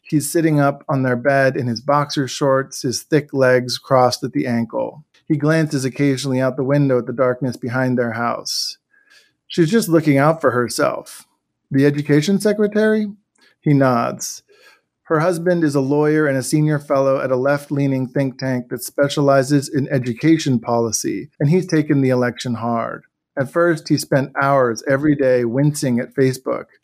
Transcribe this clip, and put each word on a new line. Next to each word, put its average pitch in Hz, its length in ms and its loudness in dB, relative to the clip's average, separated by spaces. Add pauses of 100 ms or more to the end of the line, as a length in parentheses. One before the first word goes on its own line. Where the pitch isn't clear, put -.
He's 147 280 -4
sitting 160 300 2
up 143 300 0
on 139 140 0
their 127 120 2
bed 135 400 2
in 123 120 -4
his 113 120 -4
boxer 143 480 0
shorts, 135 540 -2
his 127 200 -4
thick 147 320 -2
legs 127 440 2
crossed 127 480 2
at 120 80 -8
the 143 120 -2
ankle. 117 600 -4 (220)
He 156 100 0
glances 151 480 0
occasionally 135 560 -2
out 131 160 -2
the 139 60 -2
window 139 360 2
at 113 60 -6
the 127 80 -8
darkness 127 420 -2
behind 127 420 -2
their 117 140 -2
house. - 680 -6 (680)
"She's 165 240 0
just 220 160 2
looking 156 300 4
out 156 240 2
for 127 100 4
herself." - 760 -4 (460)
"The 139 140 2
education 147 520 2
secretary?" 214 720 0 (540)
He 147 120 2
nods. 123 680 0 (600)
Her 156 180 0
husband 170 420 0
is 143 100 0
a 143 60 2
lawyer 151 480 0
and 135 100 0
a 127 60 -4
senior 151 360 0
fellow 135 420 0
at 131 100 -2
a 127 60 0
left-leaning 139 720 -2
think 135 300 -4
tank 127 300 -4
that 127 140 -10
specializes 139 840 0
in 139 180 -2
education 135 720 0
policy, 117 680 -4 (100)
and 147 100 2
he's 180 160 2
taken 151 360 0
the 131 80 2
election 123 460 -2
hard. 117 500 -6 (320)
At 127 160 -4
first, 170 340 0
he 147 100 2
spent 127 440 -2
hours 135 440 2
every 143 300 2
day 127 300 2
wincing 139 540 0
at - 140 -8
Facebook. 131 520 -2 (180)